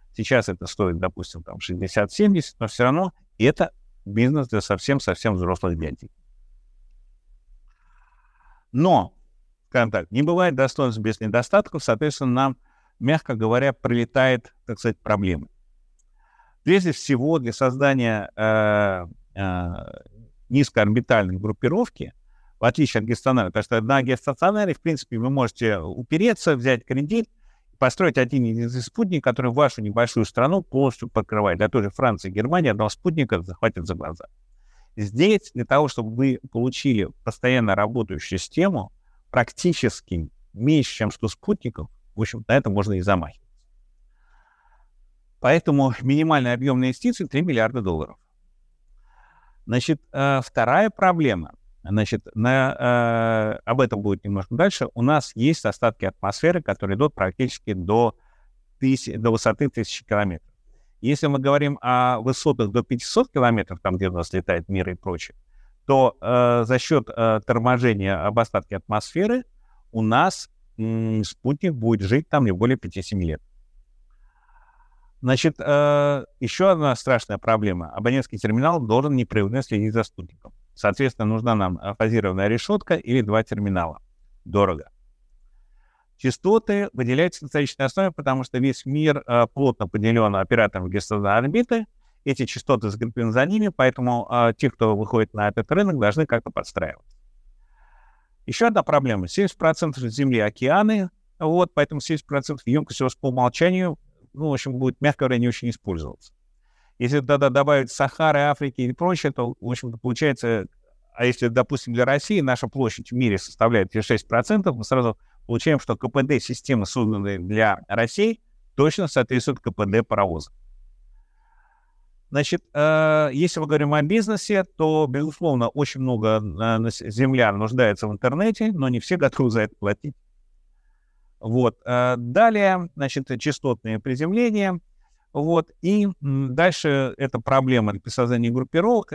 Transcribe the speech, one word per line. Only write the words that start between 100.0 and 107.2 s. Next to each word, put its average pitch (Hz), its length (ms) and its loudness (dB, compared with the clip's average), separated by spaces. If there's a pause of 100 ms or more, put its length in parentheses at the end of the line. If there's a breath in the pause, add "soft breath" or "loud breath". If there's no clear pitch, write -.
Земли — 120 340 0
океаны, 180 720 2 (260)
вот, 175 380 0
поэтому 147 260 0
семьдесят 160 240 -4
процентов 143 400 -6
емкость 139 360 0
у - 20 0
вас 131 120 0
по 139 140 -4
умолчанию, 165 680 0 (340)
ну, 151 160 -4
в 143 40 -2
общем, 131 220 -6
будет, 127 260 -2
мягко 147 240 0
говоря, 123 140 2
не 120 100 2
очень 120 220 -4
использоваться. 82 600 -8 (680)
Если 127 200 0
тогда 139 300 2